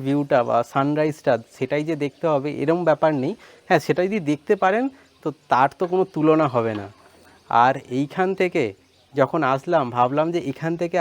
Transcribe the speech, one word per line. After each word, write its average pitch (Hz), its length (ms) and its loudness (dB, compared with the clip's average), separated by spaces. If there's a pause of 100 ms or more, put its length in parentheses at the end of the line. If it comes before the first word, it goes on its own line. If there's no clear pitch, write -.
ভিউটা 143 340 0 (100)
বা 117 100 2 (140)
সানরাইজটা, 147 600 0 (240)
সেটাই 147 320 -4
যে 165 60 -4 (100)
দেখতে 143 280 -6
হবে 143 160 -2 (140)
এরম 165 260 0
ব্যাপার 156 240 2 (100)
নেই। 160 100 -2 (360)
হ্যাঁ, 170 180 4
সেটা 156 200 0
যদি 208 120 -2 (120)
দেখতে 151 320 -2
পারেন, 208 220 2 (380)
তো 156 60 -6 (220)
তার 131 180 4 (100)
তো 185 140 -2
কোনো 180 120 2 (100)
তুলনা 156 400 4
হবে 113 260 0
না। 98 60 -10 (640)
আর 123 240 4 (240)
এইখান 185 300 -2 (120)
থেকে 175 220 0 (580)
যখন 139 200 0 (140)
আসলাম, 151 300 0 (120)
ভাবলাম 135 380 2
যে 175 60 -2 (100)
এখান 160 300 -6
থেকে 175 200 -4